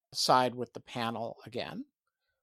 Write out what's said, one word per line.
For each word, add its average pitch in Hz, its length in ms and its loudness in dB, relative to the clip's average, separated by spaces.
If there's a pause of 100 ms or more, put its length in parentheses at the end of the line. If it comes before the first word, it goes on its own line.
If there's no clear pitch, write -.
(120)
side 127 420 4
with 123 200 -8
the 117 60 -14
panel 117 640 -4
again, 117 400 -8 (560)